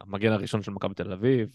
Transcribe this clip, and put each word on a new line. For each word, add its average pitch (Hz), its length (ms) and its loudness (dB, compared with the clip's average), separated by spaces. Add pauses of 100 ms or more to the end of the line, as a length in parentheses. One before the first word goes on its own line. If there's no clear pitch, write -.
המגן 101 300 2
הראשון 104 320 0
של 104 80 -6
מכבי 98 220 -4
תל 95 180 -6
אביב, 110 440 2